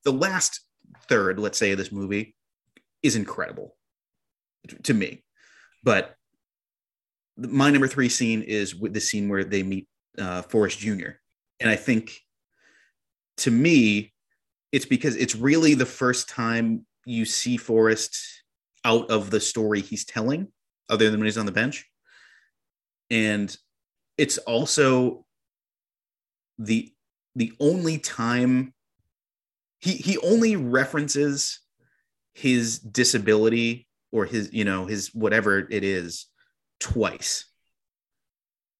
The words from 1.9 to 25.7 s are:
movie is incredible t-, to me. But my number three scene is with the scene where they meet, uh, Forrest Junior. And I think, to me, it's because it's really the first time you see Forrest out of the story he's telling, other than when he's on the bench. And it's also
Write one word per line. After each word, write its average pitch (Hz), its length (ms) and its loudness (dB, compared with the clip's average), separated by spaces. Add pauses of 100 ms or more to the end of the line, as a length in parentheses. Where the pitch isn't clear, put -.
movie 101 420 -6 (680)
is 117 140 2
incredible - 600 -8 (880)
t-, - 180 -20
to 139 100 0
me. - 300 -4 (600)
But 101 300 2 (1200)
my 135 340 2
number 135 160 4
three 131 220 0
scene 113 340 0
is 101 320 -4
with 98 200 -6
the 107 60 -4
scene 104 280 -2
where 95 160 -2
they 95 180 -2
meet, 95 260 -6 (300)
uh, 90 240 -6
Forrest 104 360 0
Junior. 101 420 -6 (400)
And 120 80 0
I 107 80 2
think, - 420 -2 (1200)
to - 120 0
me, 117 640 4 (580)
it's 139 120 0
because 127 320 0
it's 123 200 -2
really 147 380 4
the 123 120 2
first - 420 -2
time 113 560 -2 (220)
you 113 180 -4
see 123 320 -2
Forrest - 880 0 (420)
out 117 260 2
of 101 200 0
the 107 100 2
story 107 400 -2
he's 104 240 -8
telling, 139 440 -4 (420)
other 110 180 4
than 107 120 0
when 107 60 0
he's 107 120 -2
on 107 80 -4
the 98 60 -6
bench. 117 360 -4 (1200)
And 107 480 0 (640)
it's - 200 2
also 127 840 2 (1300)